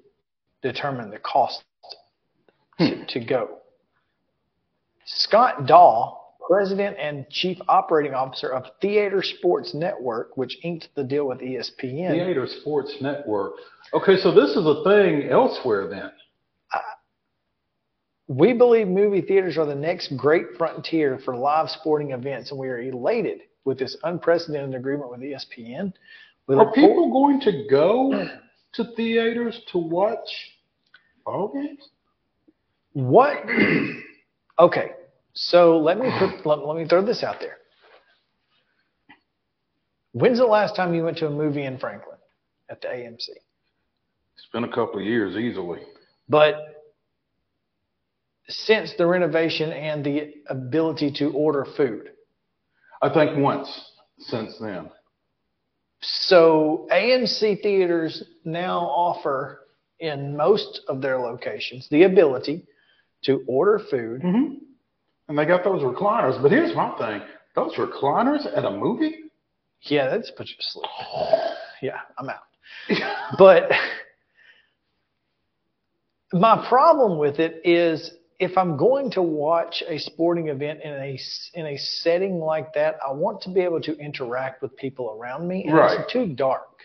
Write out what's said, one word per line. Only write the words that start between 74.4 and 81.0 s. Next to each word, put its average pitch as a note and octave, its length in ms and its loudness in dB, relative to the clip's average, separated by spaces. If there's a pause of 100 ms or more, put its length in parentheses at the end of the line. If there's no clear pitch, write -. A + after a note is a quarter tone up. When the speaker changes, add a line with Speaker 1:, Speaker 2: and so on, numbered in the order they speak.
Speaker 1:
my G#3+ 340 6
problem C4 500 6
with D3 220 0
it D#3+ 240 0
is E3+ 480 2 (280)
if F3+ 180 -2
I'm F3 200 2
going B3+ 340 2
to F#3 100 -2
watch D#3+ 640 -2
a D#3 100 -6
sporting E3 520 -2
event D3 340 -6
in D3+ 100 -10
a C#3 220 -8